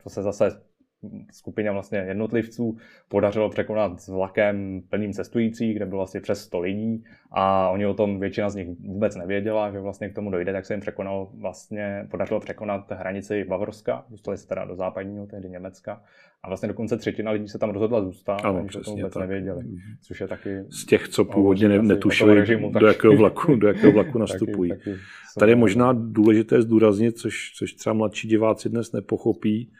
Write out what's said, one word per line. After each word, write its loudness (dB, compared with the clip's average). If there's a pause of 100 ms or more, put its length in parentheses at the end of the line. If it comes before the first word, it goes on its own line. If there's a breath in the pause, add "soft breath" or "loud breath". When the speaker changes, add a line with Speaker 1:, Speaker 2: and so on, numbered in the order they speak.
Speaker 1:
to -16
se -8
zase -2 (680)
skupině -6
vlastně -6
jednotlivců -4 (320 loud breath)
podařilo 0
překonat -4
s -20
vlakem -2
plným -4
cestujících, -2
kde -4
bylo -6
vlastně -6
přes -4
sto -8
lidí -4 (280 loud breath)
a 2
oni -2
o 0
tom, 0
většina -4
z -8
nich -10 (120)
vůbec -4
nevěděla, -4
že -10
vlastně -10
k -16
tomu -8
dojde, -2
tak -6
se -6
jim -6
překonal, -8 (100)
vlastně -10
podařilo -4
překonat -8
hranici -6
Bavorska, -6
dostali -10
se -18
teda -8
do -12
západního, -8
tehdy -14
Německa. -14 (420 soft breath)
A -16
vlastně -6
dokonce -4
třetina -4
lidí -4
se -12
tam -2
rozhodla -2
zůstat, -6
Speaker 2:
Ano, 0
Speaker 1:
oni -2
o -6
tom -8
Speaker 2:
přesně -12
Speaker 1:
vůbec -8
Speaker 2:
tak. -6
Speaker 1:
nevěděli, -6 (380)
což -14
je -8
taky -10 (200)
Speaker 2:
Z -14
těch, 2
co 0
Speaker 1:
hovoří -10
Speaker 2:
původně 4
ne-, 6
Speaker 1:
asi 6
o 2
tom 4
Speaker 2:
netušili, 6
Speaker 1:
režimu 4
Speaker 2:
do -8
Speaker 1:
taky. 6
Speaker 2:
jakého 8
vlaku, 4
do 4
jakého 6
vlaku 6
Speaker 1:
<laughs> -10
Taky, -2
Speaker 2:
nastupují. -2
Speaker 1:
taky -8
jsou -12
Speaker 2:
Tady 8
je 8
Speaker 1:
to 6
Speaker 2:
možná 4
důležité 4
zdůraznit, 4
což, -8
což -8
třeba -2
mladší -2
diváci 2
dnes -6
nepochopí, -2